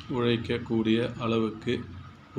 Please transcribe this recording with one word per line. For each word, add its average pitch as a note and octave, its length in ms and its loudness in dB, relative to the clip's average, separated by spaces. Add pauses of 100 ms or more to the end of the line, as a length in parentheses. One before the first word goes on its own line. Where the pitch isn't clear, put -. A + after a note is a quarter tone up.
(180)
உழைக்கக்கூடிய A#2 800 2 (260)
அளவுக்கு A2+ 480 0 (640)